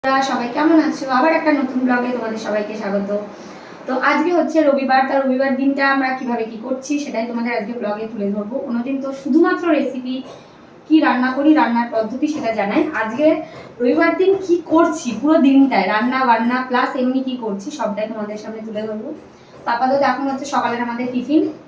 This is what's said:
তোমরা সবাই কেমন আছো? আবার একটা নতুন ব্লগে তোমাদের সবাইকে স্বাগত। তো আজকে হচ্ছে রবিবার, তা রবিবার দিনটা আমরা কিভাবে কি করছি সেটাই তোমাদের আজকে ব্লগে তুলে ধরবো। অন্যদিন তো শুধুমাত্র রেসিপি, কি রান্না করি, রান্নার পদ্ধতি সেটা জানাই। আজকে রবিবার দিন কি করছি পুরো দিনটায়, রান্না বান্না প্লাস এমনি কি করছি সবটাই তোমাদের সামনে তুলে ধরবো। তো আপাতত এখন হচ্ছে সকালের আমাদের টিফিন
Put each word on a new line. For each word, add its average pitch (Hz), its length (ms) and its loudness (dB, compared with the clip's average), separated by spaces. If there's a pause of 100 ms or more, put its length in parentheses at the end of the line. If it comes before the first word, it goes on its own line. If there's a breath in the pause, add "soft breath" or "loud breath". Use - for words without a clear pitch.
তোমরা 269 280 0
সবাই 240 240 -4
কেমন 320 220 6 (100)
আছো? 269 160 -6 (140)
আবার 320 200 4
একটা 311 220 2
নতুন 254 260 -2
ব্লগে 247 300 2
তোমাদের 226 300 -4
সবাইকে 214 340 -4
স্বাগত। 196 300 -2 (720 loud breath)
তো 254 80 -4 (180)
আজকে 311 280 2
হচ্ছে - 200 2 (100)
রবিবার, 262 400 4
তা 277 80 0
রবিবার 269 440 2
দিনটা 277 240 2 (100)
আমরা 262 140 0 (100)
কিভাবে 233 320 -2
কি 220 140 -12
করছি 262 340 -4
সেটাই 233 320 -4
তোমাদের 233 280 -4
আজকে 214 220 -6
ব্লগে 208 320 -4
তুলে 202 220 -4
ধরবো। 214 220 -6 (100)
অন্যদিন 240 380 -4
তো 269 40 -4 (140)
শুধুমাত্র 339 420 4 (120)
রেসিপি, 254 400 -2 (680 loud breath)
কি 311 120 4 (100)
রান্না 254 300 2
করি, 294 180 4
রান্নার 233 400 2
পদ্ধতি 226 400 -2
সেটা 240 240 -2
জানাই। 220 240 0 (180)
আজকে 240 260 0 (540 loud breath)
রবিবার 311 400 4
দিন 381 120 4 (120)
কি 339 100 2 (180)
করছি 320 360 2 (120)
পুরো 311 160 4 (100)
দিনটায়, 262 460 6
রান্না 247 360 0
বান্না 240 280 2 (120)
প্লাস 262 220 0 (100)
এমনি 254 280 0
কি 247 60 -4 (100)
করছি 196 260 -6
সবটাই 208 420 -4
তোমাদের 214 300 -8
সামনে 220 240 -12
তুলে 214 220 -8
ধরবো। 220 200 -8 (540 loud breath)
তো - 120 -8
আপাতত 262 360 2
এখন 269 200 -2
হচ্ছে 269 240 -6
সকালের 233 320 -2
আমাদের 233 260 -6
টিফিন 285 300 2 (260)